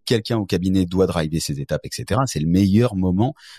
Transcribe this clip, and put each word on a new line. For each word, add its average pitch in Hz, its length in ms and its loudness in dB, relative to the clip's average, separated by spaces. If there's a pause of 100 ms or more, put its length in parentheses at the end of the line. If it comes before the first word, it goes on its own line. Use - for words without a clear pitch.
quelqu'un 117 320 0
au 104 80 -2
cabinet 92 400 0
doit 92 200 2
driver 80 340 -2
ces 71 220 -6
étapes, 73 240 -6
et - 60 -10
cetera. 127 340 -2
C'est - 140 -6
le 78 100 0
meilleur 101 460 4
moment 92 380 0 (260)